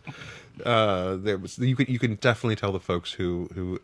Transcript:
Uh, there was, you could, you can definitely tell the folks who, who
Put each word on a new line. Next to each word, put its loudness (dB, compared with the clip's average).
Uh, 4
there 0
was, -10
you 4
could, 2
you 0
can 0
definitely 2
tell 0
the -2
folks -2
who, -2
who -4